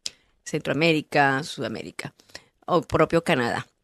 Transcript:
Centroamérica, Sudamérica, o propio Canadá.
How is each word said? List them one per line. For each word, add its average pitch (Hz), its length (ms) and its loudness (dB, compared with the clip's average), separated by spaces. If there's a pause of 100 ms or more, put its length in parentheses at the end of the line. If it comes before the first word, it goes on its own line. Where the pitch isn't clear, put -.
(440)
Centroamérica, 147 960 2
Sudamérica, 113 720 -8 (520)
o 170 160 2
propio 165 420 0
Canadá. 123 420 0 (180)